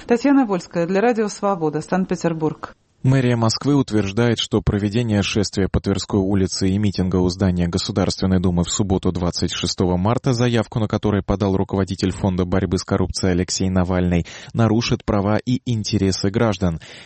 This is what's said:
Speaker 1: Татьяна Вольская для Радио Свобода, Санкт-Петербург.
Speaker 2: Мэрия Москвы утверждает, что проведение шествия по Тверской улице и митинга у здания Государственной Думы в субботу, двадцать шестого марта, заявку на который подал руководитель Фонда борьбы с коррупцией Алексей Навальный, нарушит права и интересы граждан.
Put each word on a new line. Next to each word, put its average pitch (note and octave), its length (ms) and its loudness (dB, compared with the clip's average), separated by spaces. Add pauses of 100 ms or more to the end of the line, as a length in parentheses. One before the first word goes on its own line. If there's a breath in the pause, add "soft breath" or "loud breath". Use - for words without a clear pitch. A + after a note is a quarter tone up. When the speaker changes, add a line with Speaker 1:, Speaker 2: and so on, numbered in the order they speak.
Speaker 1:
Татьяна C4 400 4
Вольская F3 400 -4
для F#3+ 140 0
Радио A3+ 260 2
Свобода, D#3+ 540 -2
Санкт-Петербург. E3+ 920 -2 (280)
Speaker 2:
Мэрия B2+ 340 2
Москвы A#2 380 0
утверждает, G#2+ 640 0
что - 240 -2
проведение G#2 580 0
шествия G2 480 0
по - 100 0
Тверской G2 400 0
улице F#2+ 480 0
и F#2+ 120 2
митинга F#2 380 0
у F2+ 120 4
здания F2+ 380 0
Государственной F#2+ 720 0
Думы F2 220 2
в - 80 -4
субботу, F#2+ 400 0
двадцать F2 420 -2
шестого F2+ 440 0
марта, A#2+ 360 0
заявку A#2 460 0
на G#2+ 80 0
который G2+ 340 0
подал G2 340 0
руководитель F#2+ 560 -2
Фонда F2+ 320 0
борьбы F#2 360 0
с - 40 -8
коррупцией F#2 500 0
Алексей F#2 360 -2
Навальный, F2+ 560 0 (260 loud breath)
нарушит A2+ 540 0
права G#2 320 0
и B2+ 240 -2 (100)
интересы G2 600 0
граждан. F#2+ 480 0 (260 loud breath)